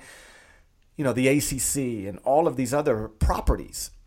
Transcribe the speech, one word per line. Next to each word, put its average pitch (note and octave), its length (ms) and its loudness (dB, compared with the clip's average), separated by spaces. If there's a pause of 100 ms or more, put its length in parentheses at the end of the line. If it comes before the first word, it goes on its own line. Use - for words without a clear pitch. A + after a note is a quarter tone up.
(960)
you D3+ 80 -4
know, B2+ 80 2
the B2+ 160 4
A C#3+ 120 4
C C3+ 180 -4
C A#2+ 480 -4
and G2+ 140 -10
all D3 260 4
of C#3 100 -2
these B2 160 -2
other C3 360 0
properties - 840 -2 (160)